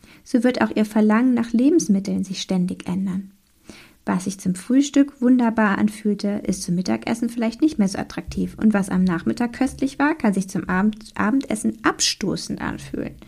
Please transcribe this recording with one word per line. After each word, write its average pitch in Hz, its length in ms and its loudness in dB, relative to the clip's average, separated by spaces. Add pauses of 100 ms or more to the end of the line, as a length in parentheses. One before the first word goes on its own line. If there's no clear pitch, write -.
(240)
So 240 200 2
wird 247 180 2
auch 214 120 2
Ihr 220 100 4
Verlangen 220 500 4
nach 233 180 -2
Lebensmitteln 196 720 2
sich 190 160 -8
ständig 185 480 -2
ändern. 190 440 -4 (760)
Was 190 180 -2
sich - 160 -6
zum 180 140 -2
Frühstück 277 680 2
wunderbar 233 580 4
anfühlte, 208 680 0
ist 185 160 -2
zum 175 120 -2
Mittagessen 226 540 -2
vielleicht 233 320 -4
nicht 302 180 2
mehr 196 100 4
so 196 100 -8
attraktiv - 600 -6
und 214 120 6
was 196 160 0
am 185 160 2
Nachmittag 220 480 -2
köstlich 269 460 -4
war, 294 160 2
kann 226 180 2
sich 190 160 -2
zum - 200 -6
Abend-, 196 460 -2
Abendessen 220 680 -2
abstoßend - 800 -2
anfühlen. - 540 -8 (140)